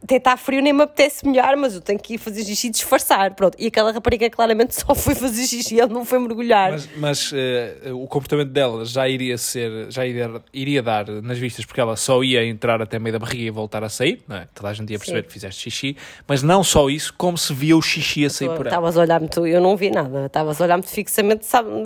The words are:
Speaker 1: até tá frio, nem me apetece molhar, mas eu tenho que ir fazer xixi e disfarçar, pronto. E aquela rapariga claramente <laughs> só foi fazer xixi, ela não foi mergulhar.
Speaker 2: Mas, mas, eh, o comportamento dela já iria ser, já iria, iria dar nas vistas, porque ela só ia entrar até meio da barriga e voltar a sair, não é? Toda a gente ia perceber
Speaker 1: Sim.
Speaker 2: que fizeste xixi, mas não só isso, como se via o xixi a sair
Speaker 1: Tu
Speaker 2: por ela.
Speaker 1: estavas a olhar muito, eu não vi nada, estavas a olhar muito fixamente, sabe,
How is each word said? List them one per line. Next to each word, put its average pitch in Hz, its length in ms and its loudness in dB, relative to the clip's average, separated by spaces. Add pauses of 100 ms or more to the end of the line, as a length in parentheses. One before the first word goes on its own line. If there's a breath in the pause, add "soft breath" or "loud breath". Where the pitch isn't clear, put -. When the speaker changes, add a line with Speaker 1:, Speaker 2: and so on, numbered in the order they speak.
Speaker 1:
até 254 160 4
tá 254 180 4
frio, 269 240 -2
nem 285 120 4
me 285 100 6
apetece 294 420 2
molhar, 262 320 4
mas 269 180 0
eu 180 60 -12
tenho 208 200 -2
que 226 140 -12
ir 220 40 -6
fazer 220 240 -10
xixi 208 240 -4
e 226 40 -4
disfarçar, 196 640 2
pronto. 185 260 2
E 226 80 -2
aquela 220 240 2
rapariga 226 380 0
claramente 226 440 2
<laughs> - 60 -6
só 285 160 2
foi - 180 0
fazer 247 320 -2
xixi, 226 320 -4
ela 233 140 6
não 240 120 -4
foi 254 140 2
mergulhar. 226 540 2
Speaker 2:
Mas, 151 240 -8
mas, 147 360 -2
eh, 123 600 -4
o 127 160 -10
comportamento 143 420 -2
dela 123 340 0
já 131 240 0
iria 127 300 -2
ser, 110 540 -6
já 131 120 -4
iria, 120 380 -6 (100)
iria 135 300 0
dar 107 240 0
nas 110 320 -6
vistas, 120 260 -6
porque - 160 -4
ela 113 140 0
só 127 300 2
ia 123 200 2
entrar 113 380 -2
até 113 160 -6
meio 113 140 -4
da 113 80 -2
barriga 117 240 -8
e 110 60 -4
voltar 107 340 -6
a 107 40 -6
sair, 127 380 -2
não 104 100 -12
é? 85 160 -14
Toda 104 180 -10
a - 20 -4
gente 107 200 -10
ia 107 60 -6
perceber - 220 -6
Speaker 1:
Sim. 104 80 -8
Speaker 2:
que - 40 -20
fizeste 98 380 -14
xixi, 139 260 -6 (300 loud breath)
mas 139 160 0
não 175 220 4
só 143 260 4
isso, 151 260 -6
como 175 220 -2
se - 160 -2
via 156 220 4
o 160 60 4
xixi 147 420 -2
a 139 60 0
sair 139 180 -4
Speaker 1:
Tu 165 80 -4
Speaker 2:
por 147 100 -4
ela. 117 40 -4
Speaker 1:
estavas 170 280 0
a - 40 8
olhar 165 180 4
muito, 165 260 -2
eu 170 140 4
não 190 160 6
vi 190 140 0
nada, 139 360 -2
estavas 151 340 -2
a 180 40 2
olhar 175 140 4
muito 175 120 -8
fixamente, 214 560 0
sabe, 233 220 2 (180)